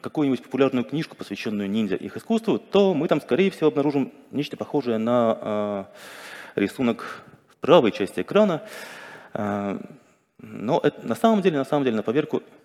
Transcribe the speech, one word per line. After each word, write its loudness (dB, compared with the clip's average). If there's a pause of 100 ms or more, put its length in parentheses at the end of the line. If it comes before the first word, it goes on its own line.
какую-нибудь 0
популярную 2
книжку, -6
посвящённую -6
ниндзя 0
и -8
их -10
искусству, 0
то 2
мы 0
там, 2
скорее 2
всего, 2
обнаружим 0 (160)
нечто -4
похожее -2
на, 0 (680)
э, 0
рисунок -2 (260)
в -20
правой 6
части -4
экрана. 2 (720)
Э, -4 (600)
но -4
это, -2
на -2
самом 4
деле, 2
на 0
самом 0
деле, 2
на 0
поверку -2 (220)